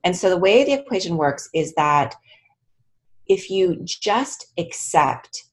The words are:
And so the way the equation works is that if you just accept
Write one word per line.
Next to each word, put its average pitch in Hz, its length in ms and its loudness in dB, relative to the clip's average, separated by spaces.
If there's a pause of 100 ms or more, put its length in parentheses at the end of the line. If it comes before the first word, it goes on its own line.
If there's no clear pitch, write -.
And 185 100 0
so 185 140 0
the 180 80 2
way 196 260 4
the 277 120 2
equation 190 420 -4
works 143 380 -2
is 156 220 -2
that 147 380 2 (1120)
if 190 220 0
you 190 340 0
just - 760 -4
accept 147 960 -4